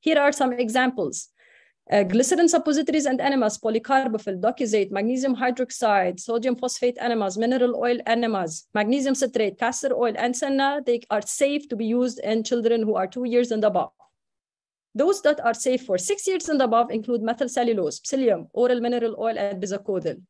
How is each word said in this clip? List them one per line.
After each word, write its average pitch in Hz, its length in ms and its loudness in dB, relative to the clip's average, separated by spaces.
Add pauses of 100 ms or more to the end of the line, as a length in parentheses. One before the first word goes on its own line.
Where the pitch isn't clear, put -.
Here 311 180 2
are 285 140 4
some 269 200 0
examples. 247 760 -2 (640)
Uh, 202 120 4
glycerin 247 460 4
suppositories 311 580 2
and 262 140 0
enemas, 262 380 0
polycarbofil, 220 800 0
docusate, 208 520 0
magnesium 247 420 0
hydroxide, 226 840 0
sodium 233 360 -2
phosphate 247 440 -2
enemas, 214 380 -2
mineral 247 360 2
oil 240 320 0
enemas, 214 680 -2
magnesium 254 400 2
citrate, 220 440 -2
castor 247 380 -2
oil, 240 220 0
and 247 180 -2
senna, 277 480 0
they 240 160 0 (100)
are 208 120 0
safe 285 480 0
to 247 40 -4
be 220 120 -4
used 247 340 0
in 220 240 -2
children 233 380 0
who 214 140 0
are 190 100 0
two 247 180 -6
years 240 260 2
and 220 140 0
above. 180 260 2 (1040)
Those 339 280 2
that 294 220 2
are 233 100 2
safe 254 300 -2
for 185 140 0
six 392 280 -4
years 370 220 -2
and 302 120 2
above 233 300 2
include 226 320 -2
methylcellulose, 233 800 -2
psyllium, 226 500 0
oral 247 280 2
mineral 233 380 -2
oil, 220 200 -2
and 202 240 -4
bisacodyl. 185 680 -4